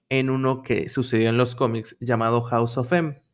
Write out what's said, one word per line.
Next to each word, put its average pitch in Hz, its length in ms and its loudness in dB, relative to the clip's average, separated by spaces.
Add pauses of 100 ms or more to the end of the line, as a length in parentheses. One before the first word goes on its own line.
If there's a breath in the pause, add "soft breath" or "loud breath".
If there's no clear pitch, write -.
en 131 220 0
uno 131 320 0
que 104 260 -2
sucedió 113 400 0
en 117 80 2
los 120 160 2
cómics 113 460 -2
llamado 117 420 2
House 117 380 -2
of 123 140 -4
M. 160 280 -2 (120)